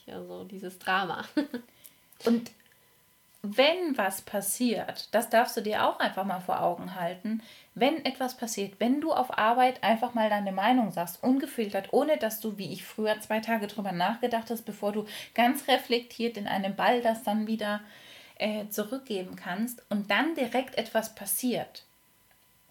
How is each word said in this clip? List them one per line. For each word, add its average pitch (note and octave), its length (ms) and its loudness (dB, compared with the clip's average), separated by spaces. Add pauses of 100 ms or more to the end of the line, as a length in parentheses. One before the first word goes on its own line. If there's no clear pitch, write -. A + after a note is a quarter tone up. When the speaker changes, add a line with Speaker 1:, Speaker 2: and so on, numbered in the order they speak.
(120)
Speaker 1:
also F3+ 320 -12
dieses F#3 360 -12
Drama. F#3 440 0 (120)
<laughs> - 880 -6
Speaker 2:
Und A#3 260 2 (920)
wenn C#4+ 560 2
was F#3+ 240 -2
passiert, - 920 -2
das A3 180 2
darfst A#3 260 4
du A3+ 60 -2
dir G#3+ 240 0
auch - 140 0
einfach G#3+ 260 -2
mal F#3 140 -2
vor - 220 -2
Augen F3 340 -2
halten, F3+ 480 -4 (320)
wenn C#4 280 2
etwas B3+ 320 -4
passiert, G3+ 440 -6
wenn C4 220 2
du D#4+ 120 0
auf - 240 0
Arbeit B3+ 460 4
einfach A#3 320 2
mal A3 140 4
deine G#3 220 0
Meinung G#3 400 4
sagst, E3+ 300 -6
ungefiltert, A#3 720 0
ohne C#4+ 240 4
dass A3 220 -2
du, G#3 180 -6
wie F#3+ 160 -6
ich F3 100 -10
früher, G#3+ 380 -2
zwei A3 200 -2
Tage A3 260 -2
drüber G3+ 240 -4
nachgedacht A3+ 580 0
hast, A3+ 140 -4
bevor G#3 300 -4
du G#3 120 -2 (300)
ganz A#3+ 320 4
reflektiert A#3+ 680 0
in G3+ 100 -6
einem G3 280 -2
Ball A#3 260 4
das A3+ 220 0
dann G#3+ 220 0
wieder, G#3 360 -2 (560)
äh, G#3 320 -2
zurückgeben G#3 680 -4
kannst G3+ 540 -6
und G3+ 220 0
dann C#4 240 4
direkt C4 420 0
etwas A3 380 0
passiert - 680 -4 (840)